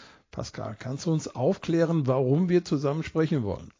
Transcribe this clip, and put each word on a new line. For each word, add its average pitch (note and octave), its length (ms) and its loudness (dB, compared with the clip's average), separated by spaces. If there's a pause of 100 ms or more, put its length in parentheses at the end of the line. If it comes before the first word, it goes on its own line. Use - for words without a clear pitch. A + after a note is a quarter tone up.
(300)
Pascal, A2 480 -8
kannst C#3 300 -6
du E3 40 2
uns D#3+ 220 -2
aufklären, E3 720 0
warum C3+ 440 2
wir F3 140 4
zusammen D3 380 0
sprechen D#3+ 400 0
wollen? F#2 380 -6